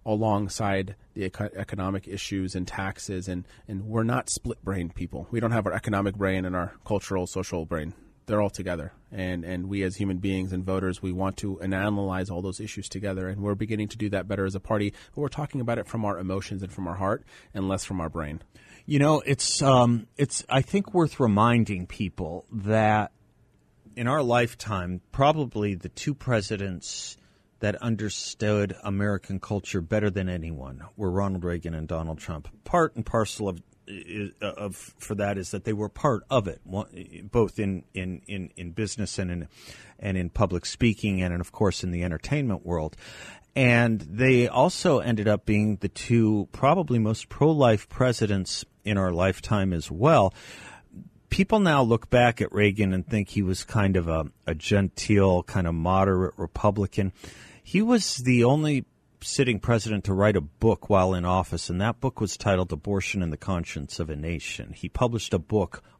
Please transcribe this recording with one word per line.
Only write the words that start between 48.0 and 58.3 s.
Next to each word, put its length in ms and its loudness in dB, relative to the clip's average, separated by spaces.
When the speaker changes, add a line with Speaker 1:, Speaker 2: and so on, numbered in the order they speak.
Speaker 2:
in 140 0
our 160 2
lifetime 580 2
as 180 -4
well. 440 6
People 320 2
now 200 6
look 280 2
back 320 6
at 100 -4
Reagan 400 4
and 160 -2
think 220 0
he 120 -2
was 220 -2
kind 320 2
of 140 0
a, 160 0
a 80 -2
genteel, 920 4
kind 220 -2
of 80 0
moderate 640 4
Republican. 800 0
He 160 0
was 360 2
the 260 4